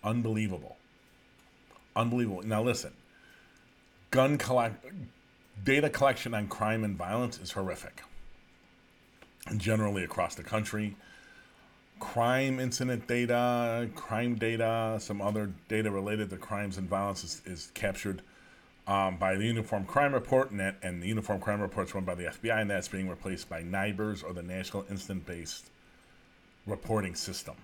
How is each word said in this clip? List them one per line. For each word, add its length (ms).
Unbelievable. 720
Unbelievable. 460
Now 220
listen, 300
gun 300
collect-, 440
data 280
collection 420
on 140
crime 360
and 140
violence 400
is 140
horrific. 500
Generally 480
across 300
the 80
country, 560
crime 600
incident 460
data, 920
crime 400
data, 640
some 220
other 320
data 240
related 400
to 60
crimes 420
and 100
violence 340
is, 220
is 300
captured, 480
um, 300
by 180
the 100
Uniform 400
Crime 300
Report, 340
and, 100
that, 220
and 220
the 40
Uniform 320
Crime 220
Report 260
is 60
run 120
by 100
the 100
F 160
B 80
I, 120
and 100
that's 160
being 200
replaced 400
by 140
nibrs, 640
or 100
the 80
National 480
Incident-Based 800
Reporting 480
System. 500